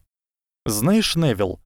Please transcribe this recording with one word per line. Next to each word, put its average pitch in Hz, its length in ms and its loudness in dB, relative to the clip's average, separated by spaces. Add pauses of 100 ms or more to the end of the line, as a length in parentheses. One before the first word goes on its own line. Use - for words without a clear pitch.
(680)
«Знаешь, 165 480 0
Невилл, 104 520 -2